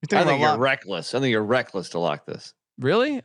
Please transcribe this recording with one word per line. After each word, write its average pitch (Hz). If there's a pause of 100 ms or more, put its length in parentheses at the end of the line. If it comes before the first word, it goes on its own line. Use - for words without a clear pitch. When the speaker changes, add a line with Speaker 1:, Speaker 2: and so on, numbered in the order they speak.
Speaker 1:
You're 151
thinking 202
Speaker 2:
I 170
think 143
Speaker 1:
about -
Speaker 2:
you're 151
Speaker 1:
lock- 131
Speaker 2:
reckless. 123
I 127
think 135
you're 107
reckless 107
to 87
lock 78
this. - (240)
Speaker 3:
Really? 240